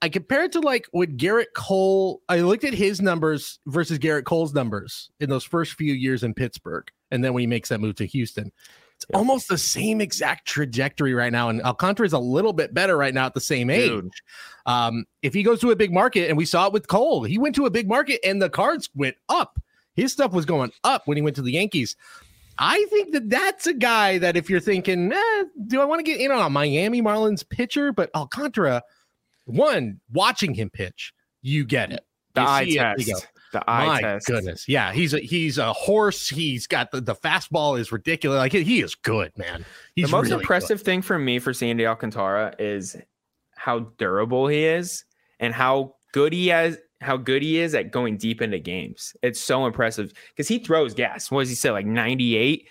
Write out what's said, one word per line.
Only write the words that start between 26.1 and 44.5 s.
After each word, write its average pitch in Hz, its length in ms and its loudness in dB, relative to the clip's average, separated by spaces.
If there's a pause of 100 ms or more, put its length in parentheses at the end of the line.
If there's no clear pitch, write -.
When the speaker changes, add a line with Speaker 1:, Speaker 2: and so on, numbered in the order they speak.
Speaker 1:
in 269 120 2
on 226 140 2
a 147 40 2
Miami 151 520 2
Marlins 214 460 0
pitcher?" 285 460 -2
But 185 200 0
Alcantara, 156 720 -2 (640)
one, 143 520 0 (120)
watching 185 440 0
him 104 160 -6
pitch, - 420 -10 (300)
you 143 220 0
get 117 260 0
it. - 120 -10 (300)
Speaker 2:
The 131 80 2
Speaker 1:
You 123 60 4
Speaker 2:
eye 139 180 4
Speaker 1:
see 156 140 2
it, 113 180 2
you 120 80 -2
Speaker 2:
test. 95 220 -4 (240)
Speaker 1:
go, 107 80 -2
Speaker 2:
The - 100 -2
eye 120 160 4
Speaker 1:
"My 143 160 2
Speaker 2:
test. 104 240 -4
Speaker 1:
goodness." 92 420 -4
Yeah, 120 240 2
he's 147 220 0
a, 151 60 0
he's 156 400 -2
a 113 120 0
horse. 208 560 0
He's 139 380 -4
got 123 260 -2
the, 131 80 -6
the 113 140 -4
fastball 151 640 0
is 113 120 -4
ridiculous. 139 480 0
Like, 131 140 0
he, 185 100 2
he 202 180 2
is 85 140 -4
good, 107 420 -2
man. 85 260 -10 (320)
He's 170 140 2
Speaker 2:
The 180 80 2
most 233 120 2
Speaker 1:
really - 120 0
Speaker 2:
impressive 196 380 0
Speaker 1:
good. - 60 -8
Speaker 2:
thing 185 180 0
for 185 160 0
me 123 180 0
for 123 160 -2
Sandy 117 320 0
Alcantara 107 720 -2
is 101 400 -6 (580)
how 120 240 -4 (200)
durable 117 480 0
he 151 180 2